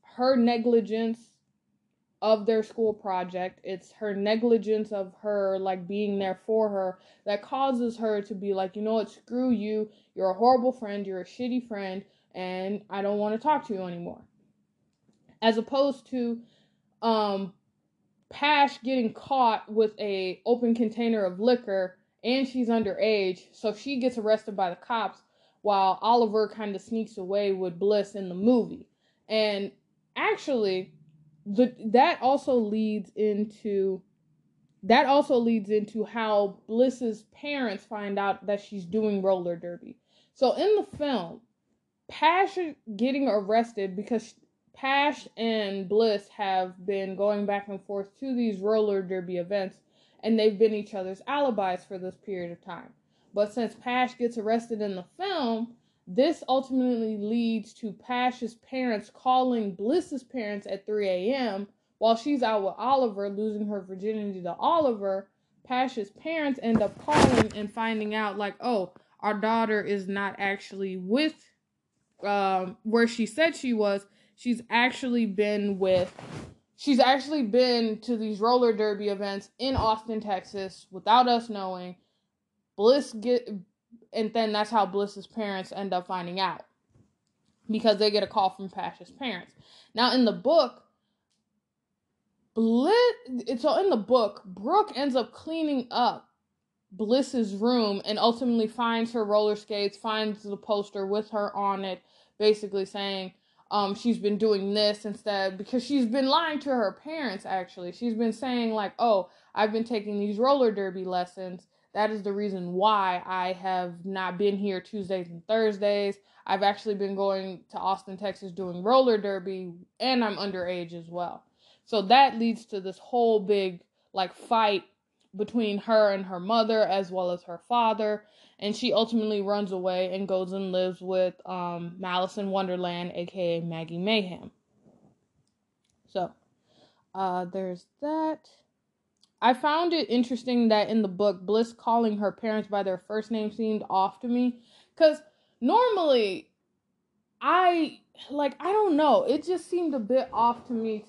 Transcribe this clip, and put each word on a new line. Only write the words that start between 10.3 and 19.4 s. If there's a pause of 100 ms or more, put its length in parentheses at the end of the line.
horrible
friend.
You're
a
shitty
friend, (280)
and
I
don't
wanna
talk
to
you
anymore." (1200)
As
opposed
to, (640)
um, (760)
Pash
getting
caught